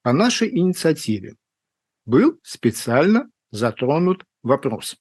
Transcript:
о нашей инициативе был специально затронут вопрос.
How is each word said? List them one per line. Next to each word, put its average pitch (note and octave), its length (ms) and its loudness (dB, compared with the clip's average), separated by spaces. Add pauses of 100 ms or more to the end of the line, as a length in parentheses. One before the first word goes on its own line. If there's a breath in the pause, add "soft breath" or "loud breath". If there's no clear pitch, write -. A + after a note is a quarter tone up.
о B2 120 0
нашей A3+ 360 2
инициативе D#3+ 840 -2 (720)
был F#3 360 2
специально D3+ 880 0 (220)
затронут C#3 760 -2 (160)
вопрос. A#2+ 600 -2